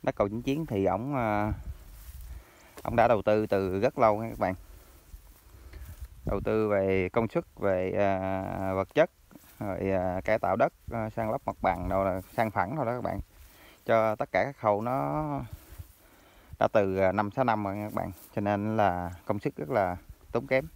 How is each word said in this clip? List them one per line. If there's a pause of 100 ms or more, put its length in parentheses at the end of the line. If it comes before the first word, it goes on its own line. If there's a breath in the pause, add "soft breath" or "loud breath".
đất
cầu
Chính
Chiến
thì
ổng,
à, (1300 loud breath)
ổng
đã
đầu
tư
từ
rất
lâu
nha
các
bạn. (1700 loud breath)
Đầu
tư
về
công
sức,
về,
à,
vật
chất, (480)
rồi,
à,
cải
tạo
đất, (180)
à,
san
lấp
mặt
bằng,
đâu
là (160)
san
phẳng
rồi
đó
các
bạn. (680 loud breath)
Cho
tất
cả
các
khâu
nó (1300 loud breath)
đã
từ,
à,
năm
sáu
năm
rồi
nha
các
bạn. (240)
Cho
nên
là (140)
công
sức
rất
là (340)
tốn
kém. (100)